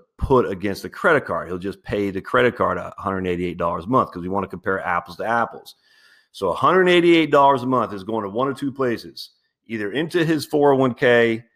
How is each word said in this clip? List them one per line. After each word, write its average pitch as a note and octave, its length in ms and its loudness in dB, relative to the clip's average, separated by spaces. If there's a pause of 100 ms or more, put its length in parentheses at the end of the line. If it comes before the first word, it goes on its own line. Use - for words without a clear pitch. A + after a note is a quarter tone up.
(180)
put B2 320 2
against F#2+ 320 -6
the F#2 80 -12
credit D#3+ 340 0
card. D#2+ 240 -6
He'll F2+ 100 -6
just F2+ 260 -8
pay G#2 280 -2
the F#2 80 -8
credit B2 380 2
card F#2 200 0
a - 200 -10
hundred F#2+ 300 -4
eighty-eight F2 300 -4
dollars E2+ 280 -4
a - 20 -10
month A#2+ 240 0
'cause F2+ 100 -10
we F2 60 -8
wanna F#2+ 200 -4
compare F#2+ 340 -4
apples F2 360 -4
to F#2 80 -8
apples. A#2 500 -4 (580)
So F#2+ 160 -2
a D#2+ 60 -2
hundred F3 340 4
eighty-eight E3+ 420 4
dollars C#3 320 6
a B2 40 -4
month A#2 260 0
is G2 100 -10
going G#2+ 200 -4
to G2+ 60 -6
one B2 200 -2
of B2+ 80 -6
two C#3+ 140 -6
places, A2+ 580 -6 (380)
either G#2 240 -6
into D#3+ 340 -2
his D#3 200 0
four C#3+ 280 2
oh C3+ 40 4
one C3 160 2
K A#2 500 2 (120)